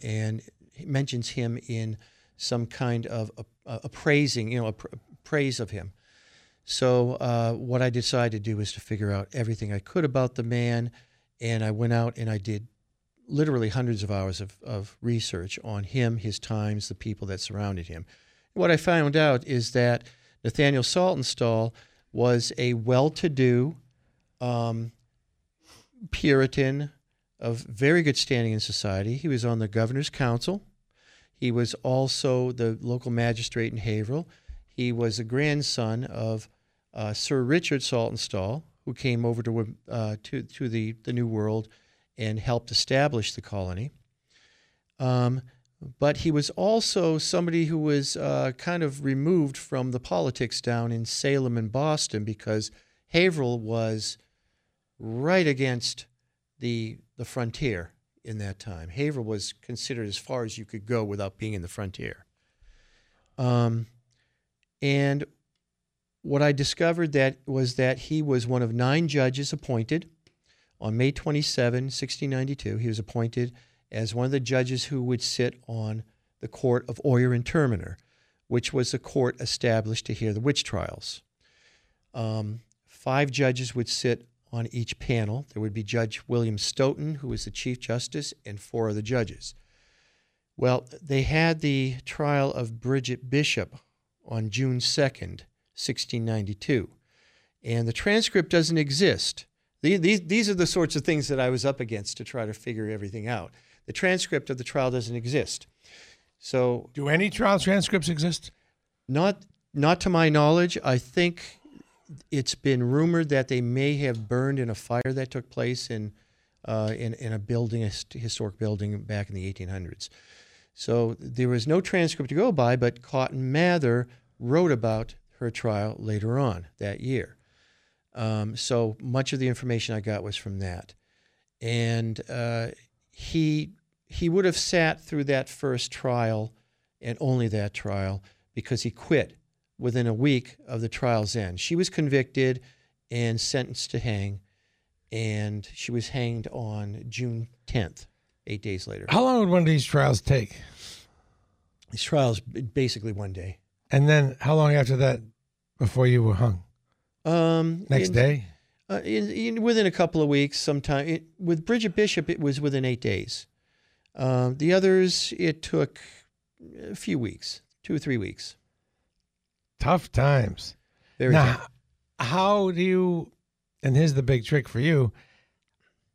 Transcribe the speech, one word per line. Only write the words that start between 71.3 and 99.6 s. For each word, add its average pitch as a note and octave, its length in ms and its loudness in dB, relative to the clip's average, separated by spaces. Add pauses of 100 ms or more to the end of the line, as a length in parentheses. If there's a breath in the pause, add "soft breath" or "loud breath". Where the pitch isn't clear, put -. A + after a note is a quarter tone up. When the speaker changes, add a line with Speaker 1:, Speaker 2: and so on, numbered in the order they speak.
Speaker 1:
sixteen C3+ 400 -6
ninety-two. C3 480 -2
He A#2 100 -2
was A2 100 -2
appointed A#2 540 -2 (400 soft breath)
as A2 220 -4
one B2 100 0
of C3 60 0
the C#3 100 2
judges B2+ 460 0
who C3+ 160 -4
would B2 180 0
sit - 480 -2
on A2 340 -6 (380)
the A2+ 80 -8
court B2 400 0
of A#2 160 -10
Oyer B2+ 280 4
and A#2+ 120 0
Terminer, A#2+ 520 0 (520)
which A#2 240 -2
was B2+ 180 0
the C3+ 80 -2
court B2+ 400 -2
established A2+ 680 0
to A2+ 80 -4
hear A2 180 -2
the G#2 80 -4
witch C#3 240 0
trials. - 580 -8 (920)
Um, A2 460 -4 (280)
five C#3 420 0
judges B2+ 440 0
would A#2+ 140 -2
sit - 380 -2 (240)
on A#2 220 -4
each A#2 260 -6
panel. A#2 540 -2
There G#2 80 -8
would G#2+ 140 -4
be G#2+ 100 -4
Judge A2+ 420 -2
William A2+ 320 0
Stoughton, D3 580 -2
who C#3 120 -10
was A2+ 160 -6
the A2 60 -10
Chief B2 280 -6
Justice, B2 540 -6 (140)
and G#2 120 -12
four A2+ 300 -2
other G#2+ 140 -2
judges. A2+ 520 -2 (1000)
Well, B2+ 300 2 (160)
they C#3 200 0
had D#3+ 380 2
the C3+ 360 0 (100)
trial C#3+ 460 0
of A2+ 280 -6
Bridget B2 500 -2
Bishop C#3 460 0 (500)
on A2 220 -4
June B2+ 320 0
second, B2 640 -2 (300)
sixteen - 500 -4
ninety-two. G#2+ 640 -2 (760)
And A#2 240 -2
the A2+ 60 0
transcript G3+ 580 2
doesn't E3 280 4
exist. D3 680 2 (360)